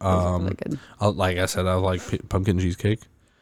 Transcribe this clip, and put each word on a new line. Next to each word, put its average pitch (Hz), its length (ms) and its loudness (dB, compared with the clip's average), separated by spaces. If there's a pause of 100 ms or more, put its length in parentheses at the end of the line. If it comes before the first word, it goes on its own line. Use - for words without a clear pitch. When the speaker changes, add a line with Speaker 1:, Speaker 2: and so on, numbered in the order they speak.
Speaker 1:
are 92 380 2
really 87 100 -2
Speaker 2:
Um, - 0 -
Speaker 1:
good. - 300 -6 (220)
Speaker 2:
I, 101 60 2
like 92 320 2
I 92 80 2
said, 92 200 -2
I 92 80 2
like 92 360 0
p-, - 80 -2
pumpkin 95 400 0
cheesecake. 92 420 0 (420)